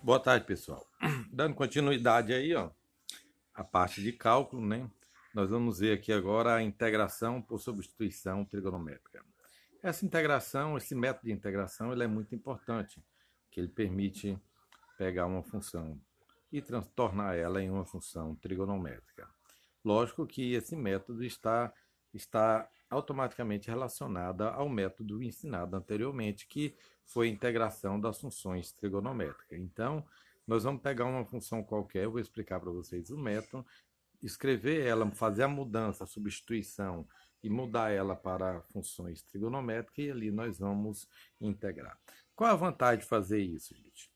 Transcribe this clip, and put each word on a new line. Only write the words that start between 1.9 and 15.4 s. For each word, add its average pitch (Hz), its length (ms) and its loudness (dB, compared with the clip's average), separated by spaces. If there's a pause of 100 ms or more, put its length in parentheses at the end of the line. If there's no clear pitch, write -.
aí, 143 200 2
ó, 95 140 0 (840)
à 95 100 -10
parte 90 380 2
de 113 100 0
cálculo, 123 500 4
né? 110 240 0 (460)
Nós 101 160 2
vamos 117 300 2
ver 107 140 4
aqui 101 200 0
agora 107 440 4
a 113 60 2
integração 110 800 0
por 113 180 -8
substituição 98 840 -4
trigonométrica. 92 800 -6 (580)
Essa 180 220 -2
integração, 151 720 2
esse - 180 -6
método 123 340 0
de 110 40 0
integração, 98 580 -2
ele 123 140 0
é - 20 2
muito 107 280 -2
importante, 117 680 -6 (480)
que - 80 -8
ele 87 100 -2
permite 98 720 -2 (600)
pegar 90 260 0
uma 92 180 0